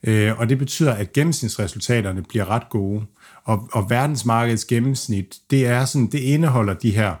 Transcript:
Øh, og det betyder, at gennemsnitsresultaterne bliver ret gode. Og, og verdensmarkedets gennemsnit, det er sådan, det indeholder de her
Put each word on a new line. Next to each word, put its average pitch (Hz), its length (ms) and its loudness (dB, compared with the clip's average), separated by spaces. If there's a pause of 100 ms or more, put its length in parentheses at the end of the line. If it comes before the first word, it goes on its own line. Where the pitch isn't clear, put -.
Øh, 110 360 2
og 117 100 0
det 131 80 2
betyder, 135 360 0
at 101 200 -6
gennemsnitsresultaterne 107 1080 -2
bliver 98 260 -4
ret 113 200 -2
gode. 104 360 -2 (380)
Og, 110 280 -2
og 98 180 -2
verdensmarkedets 117 760 0
gennemsnit, 117 720 -2 (140)
det 135 180 4
er 123 180 2
sådan, 131 220 0
det 147 120 -2
indeholder 131 540 2
de 107 180 0
her 101 300 0